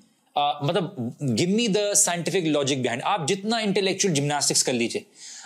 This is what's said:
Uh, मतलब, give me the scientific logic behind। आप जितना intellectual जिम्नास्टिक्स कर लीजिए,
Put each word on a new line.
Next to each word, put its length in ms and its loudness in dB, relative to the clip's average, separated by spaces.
Uh, 160 2
मतलब, 600 -2
give 260 2
me 200 2
the 240 2
scientific 520 0
logic 240 0
behind। 200 -2
आप 260 -2
जितना 320 0
intellectual 540 0
जिम्नास्टिक्स 500 2
कर 100 0
लीजिए, 320 -2